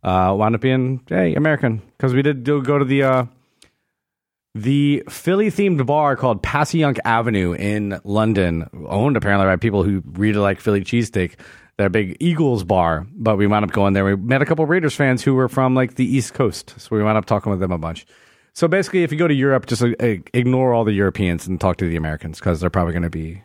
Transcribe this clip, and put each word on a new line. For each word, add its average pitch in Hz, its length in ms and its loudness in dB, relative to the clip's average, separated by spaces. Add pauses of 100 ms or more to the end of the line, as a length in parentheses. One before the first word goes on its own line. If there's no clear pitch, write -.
uh, 92 320 2
wound 107 200 2
up 107 80 -4
being, 131 440 0
hey, 175 280 0
American, 147 480 0 (160)
'cause 131 160 0
we 135 80 4
did 139 200 0
do, 143 200 0
go 143 160 0
to 139 80 2
the, 139 160 2
uh, 131 220 2 (1300)
the 139 540 0
Philly-themed 196 760 0
bar 143 320 2
called 117 260 0
Passyunk 147 600 0
Avenue 113 480 2
in 101 500 -4
London, 101 680 0 (200)
owned 117 300 0
apparently 101 280 2
by 95 100 2
people 101 280 0
who 98 200 0
really 101 360 -2
like 98 200 0
Philly 101 200 0
cheesesteak. 98 540 -2 (420)
They're 101 120 0
a - 20 0
big 95 300 -2
Eagles 147 440 0
bar, 85 480 2
but 113 240 0
we 101 100 2
wound 104 200 2
up - 40 -6
going 98 220 2
there. 98 120 2
We 98 120 2
met 120 260 0
a 143 40 0
couple 160 200 0
Raiders 160 280 0
fans 131 280 0
who 135 120 2
were 127 140 2
from, 131 260 0
like, 127 220 0
the 131 80 0
East 113 300 -2
Coast, - 440 -4
so - 180 -6
we 104 60 2
wound 107 160 2
up 101 80 -4
talking 107 240 -2
with 92 100 -2
them 92 100 -2
a 87 80 -2
bunch. 82 280 -8 (480)
So 170 120 0
basically, 185 360 0
if 160 100 0
you 151 60 -4
go 170 100 2
to 151 60 4
Europe, 135 320 2
just, 117 160 -2
uh, 120 180 2
ignore 123 720 0
all 117 120 2
the 104 80 2
Europeans 95 540 0
and 90 140 -4
talk 92 160 0
to 90 120 -2
the 82 80 -2
Americans, 78 440 -6
'cause 85 200 0
they're 87 100 -2
probably 87 220 0
gonna 85 160 -2
be 82 360 -10